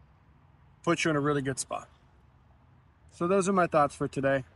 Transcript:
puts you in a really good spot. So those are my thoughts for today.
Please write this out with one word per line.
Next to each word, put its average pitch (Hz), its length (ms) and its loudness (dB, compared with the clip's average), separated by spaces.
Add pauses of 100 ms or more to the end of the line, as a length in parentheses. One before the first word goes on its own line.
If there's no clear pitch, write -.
(840)
puts 170 220 0
you 170 60 2
in 151 60 0
a 143 40 2
really 143 220 0
good 135 160 -6
spot. - 300 -10 (1200)
So - 160 -6
those 185 220 2
are 202 40 0
my 180 140 4
thoughts 147 300 2
for 143 100 -4
today. 135 380 -2 (120)